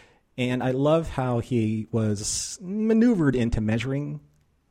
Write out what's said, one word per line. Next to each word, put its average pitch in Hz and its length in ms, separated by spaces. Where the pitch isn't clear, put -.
And 123 260
I 127 80
love 147 380
how 127 300
he 110 520
was 107 680
maneuvered 214 760
into 117 260
measuring 135 580